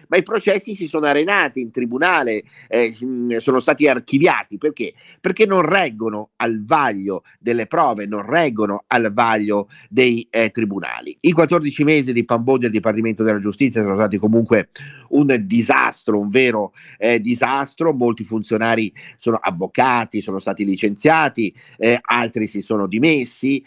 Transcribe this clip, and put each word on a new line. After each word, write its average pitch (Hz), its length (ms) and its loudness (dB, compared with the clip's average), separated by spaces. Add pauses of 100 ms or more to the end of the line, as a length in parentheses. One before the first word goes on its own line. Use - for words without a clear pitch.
ma 165 80 2
i - 60 2
processi 208 520 -2
si 185 120 -8
sono 151 180 -2
arenati 151 540 0
in 117 120 -8
tribunale, 127 720 -2 (260)
eh, 113 240 0
s-, 113 120 -12
mm, 120 320 -4
sono 127 220 0
stati 147 280 2
archiviati. 131 720 0
Perché? 143 360 -4 (260)
Perché 190 260 0
non 190 160 2
reggono 113 760 -2
al 113 260 -4
vaglio 104 600 0 (160)
delle 117 280 -2
prove, 123 380 0
non 104 200 -8
reggono 110 640 -2
al 113 240 0
vaglio 107 560 0 (220)
dei, 117 400 2
eh, 113 220 0
tribunali. 76 720 -6
I 160 120 4
quattordici 156 500 2
mesi 143 300 2
di 117 100 2
Pam 117 200 -2
Bondi 123 220 2
al 113 60 0
Dipartimento 110 520 0
della 107 160 2
Giustizia 107 440 -2
sono 98 120 0
stati 104 220 0
comunque 110 520 2 (400)
un 139 320 2
disastro, 113 800 0
un 104 100 -4
vero, 110 440 0 (240)
eh, 113 220 2
disastro. 131 720 -2
Molti 120 300 0
funzionari 110 720 -2 (240)
sono 113 240 -2
avvocati, 110 800 -2
sono 95 180 -6
stati - 260 -4
licenziati, 110 880 0 (240)
eh, 120 240 2
altri 117 460 -2
si 101 140 -8
sono 101 260 -2
dimessi, 135 800 0